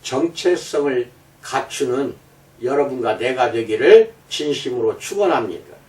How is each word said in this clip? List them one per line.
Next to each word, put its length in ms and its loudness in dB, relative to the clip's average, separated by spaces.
정체성을 1040 -2
갖추는 720 -4
여러분과 540 -2
내가 340 -2
되기를 600 6
진심으로 720 -4
축원합니다. 760 -2